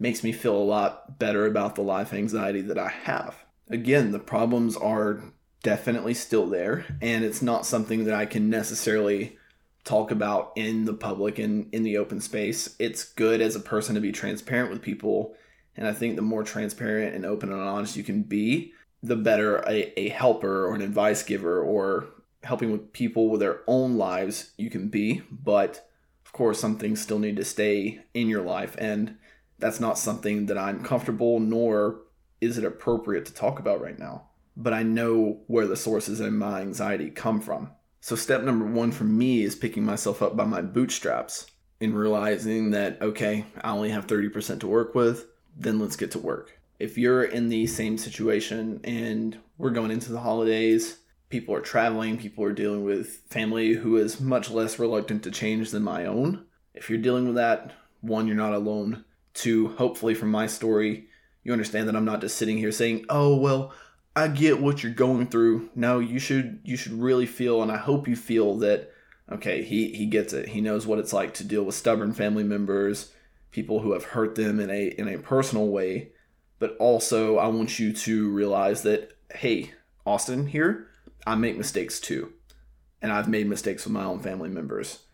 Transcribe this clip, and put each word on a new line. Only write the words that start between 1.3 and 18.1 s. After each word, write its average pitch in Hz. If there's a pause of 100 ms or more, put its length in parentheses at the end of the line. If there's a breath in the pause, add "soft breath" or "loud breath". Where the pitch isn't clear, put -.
about 107
the 101
life 98
anxiety 104
that 98
I 92
have. - (320)
Again, 117
the 101
problems 117
are 107 (400)
definitely 113
still 110
there, 95 (160)
and 117
it's 107
not 117
something 110
that 107
I 104
can 107
necessarily 107 (480 soft breath)
talk 110
about 104
in 110
the 107
public 104
and 107
in 113
the 104
open 104
space. 107
It's 110
good 113
as 110
a 101
person 107
to 107
be 104
transparent 117
with 101
people, 107 (420 loud breath)
and 110
I 104
think 113
the 95
more 107
transparent 107
and 95
open 101
and 95
honest 101
you 101
can 104